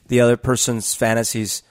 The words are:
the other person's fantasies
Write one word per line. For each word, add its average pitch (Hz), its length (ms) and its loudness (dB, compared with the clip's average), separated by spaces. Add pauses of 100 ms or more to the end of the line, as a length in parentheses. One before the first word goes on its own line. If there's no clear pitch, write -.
the 123 140 2
other 120 160 4
person's 120 560 -2
fantasies 113 760 -2